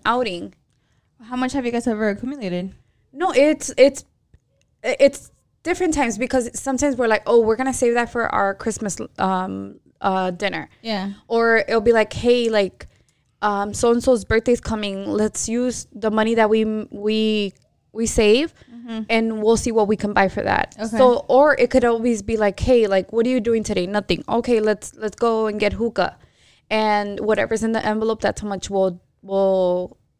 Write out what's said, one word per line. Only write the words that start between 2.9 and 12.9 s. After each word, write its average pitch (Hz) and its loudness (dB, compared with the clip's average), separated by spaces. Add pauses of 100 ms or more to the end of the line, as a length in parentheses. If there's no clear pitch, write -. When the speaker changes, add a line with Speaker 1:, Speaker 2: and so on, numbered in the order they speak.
Speaker 1:
No, 339 -2
it's, 294 2
it's, 277 6 (760)
it's 269 2 (320)
different 349 -2
times 233 -2
because 240 -2 (100)
sometimes 269 -2
we're 240 0
like, 214 0
"Oh, 233 4
we're 220 2
gonna 262 -2
save 240 2
that 233 -2
for 233 -2
our 196 0
Christmas, 214 -6 (200)
um, 190 -4 (220)
uh, 190 0
dinner." 180 -6 (120)
Speaker 2:
Yeah. 202 -6 (140)
Speaker 1:
Or 233 2 (100)
it'll 226 0
be 233 4
like, 214 2
"Hey, 240 2
like, 208 -2 (540)